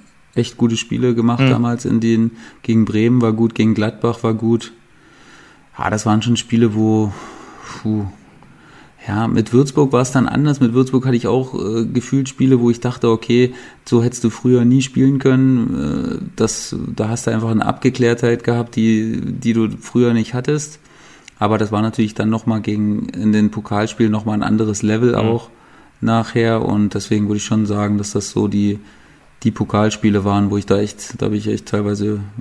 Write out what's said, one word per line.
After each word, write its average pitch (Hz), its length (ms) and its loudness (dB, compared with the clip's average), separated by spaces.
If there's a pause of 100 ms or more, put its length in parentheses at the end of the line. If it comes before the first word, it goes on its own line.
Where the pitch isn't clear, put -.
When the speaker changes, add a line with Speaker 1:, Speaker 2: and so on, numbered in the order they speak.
(340)
Speaker 1:
echt 120 220 -2
gute 113 200 2
Spiele 120 380 -2
gemacht 120 260 0
Speaker 2:
Mhm. 131 100 -2
Speaker 1:
damals. 120 340 -2
In 113 160 0
den, 113 320 0 (300)
gegen 113 220 2
Bremen 110 360 2
war 113 120 2
gut, 113 220 0
gegen 107 200 2
Gladbach 110 480 -2
war 113 120 0
gut. 113 380 -2 (1040)
Ja, - 140 -4
das 107 160 -2
waren 107 160 2
schon 120 140 0
Spiele, 117 380 0
wo, 110 380 0 (680)
puh. 107 220 -2 (1040)
Ja, 107 200 -2
mit 107 260 0
Würzburg 139 380 2
war 123 100 2
es 127 100 -4
dann 127 160 2
anders. 139 320 0
Mit 117 140 2
Würzburg 131 320 2
hatte 127 100 2
ich 113 100 -2
auch, 131 280 0
äh, 110 320 -2
gefühlt 135 420 -2
Spiele, 131 320 4
wo 120 100 4
ich 117 100 0
dachte, 120 300 -2
okay, 120 440 2 (320)
so 120 180 4
hättest 123 180 -4
du 113 80 2
früher 123 360 2
nie 131 160 6
spielen 131 360 2
können. 127 1000 0
Äh, - 40 -10 (120)
das, - 400 -2 (180)
da 107 140 -4
hast 113 180 -4
du 113 60 -2
einfach 113 180 -2
eine 110 140 2
Abgeklärtheit 120 800 0
gehabt, 120 320 -2
die, 113 440 0
die - 340 -4
du 110 140 2 (120)
früher 120 320 2
nicht 113 220 -2
hattest. 147 440 -4 (600)
Aber 107 180 0
das 107 160 -2
war 104 80 0
natürlich 110 340 -2
dann 107 140 -2
nochmal 113 320 -2
gegen, 104 480 -2
in 107 240 0
den 107 180 4
Pokalspielen 107 600 -2
nochmal 107 220 -2
ein 104 80 -2
anderes 107 400 0
Level 110 300 2
Speaker 2:
Mhm. 110 160 2
Speaker 1:
auch 117 200 -2 (540)
nachher. 113 640 0
Und 104 260 0
deswegen 104 360 -2
würde 104 100 0
ich 101 60 -6
schon 110 200 0
sagen, 104 320 -2
dass 101 160 -4
das 101 180 -4
so 104 180 0
die, 101 300 0 (680)
die 120 60 2
Pokalspiele 104 760 0
waren, 101 240 2
wo 101 80 0
ich 101 80 -6
da 98 120 2
echt, - 440 -6
da 104 60 -2
bin 104 100 -2
ich 104 100 -6
echt 107 180 -4
teilweise 104 540 -2 (200)